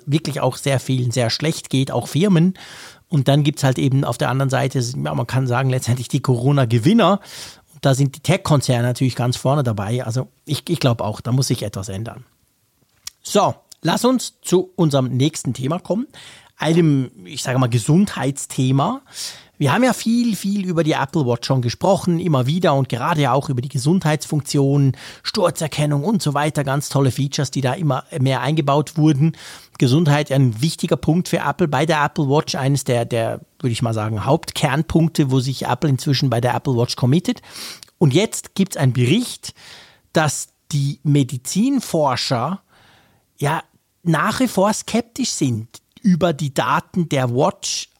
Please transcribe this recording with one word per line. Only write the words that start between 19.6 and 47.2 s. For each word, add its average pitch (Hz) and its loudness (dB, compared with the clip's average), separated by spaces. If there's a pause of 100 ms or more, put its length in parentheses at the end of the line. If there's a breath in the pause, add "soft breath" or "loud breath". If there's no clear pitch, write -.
haben 220 2
ja 247 4
viel, 233 0
viel 196 -4
über 170 0
die 151 2
Apple 139 0
Watch 120 -2
schon 135 2
gesprochen, 170 0
immer 135 0
wieder 170 2
und 135 0
gerade 139 0
auch 135 0
über 127 -2
die 139 -10
Gesundheitsfunktion, 143 0 (280 loud breath)
Sturzerkennung 147 -2
und 202 0
so 147 0
weiter. 147 0
Ganz 139 -2
tolle 135 2
Features, 139 -4
die 139 -4
da 127 -2
immer 147 -2 (140)
mehr 131 0
eingebaut 143 0
wurden. 156 4 (440 loud breath)
Gesundheit 147 2
ein 127 2
wichtiger 165 -2
Punkt 175 0
für - -2
Apple 160 0
bei 143 0
der 156 0
Apple 147 -2
Watch. 147 0
Eines 139 0
der, 117 0
der, 113 -4 (180)
würde 120 -2
ich 113 -2
mal 113 0
sagen, 107 -4
Hauptkernpunkte, 151 0
wo 131 4
sich 127 -4
Apple 131 0
inzwischen 135 0
bei 117 0
der 120 0
Apple 123 -2
Watch 120 0
committet. 156 0 (560 loud breath)
Und 139 4
jetzt - -2
gibt's - -2
einen 131 2
Bericht, 131 0 (580 loud breath)
dass - -2 (240)
die 143 -4
Medizinforscher 143 0 (760 soft breath)
ja 147 -2 (400)
nach 170 0
wie 254 2
vor 196 2
skeptisch - -4
sind 117 -2 (360)
über 175 4
die 143 -4
Daten 156 0
der 131 0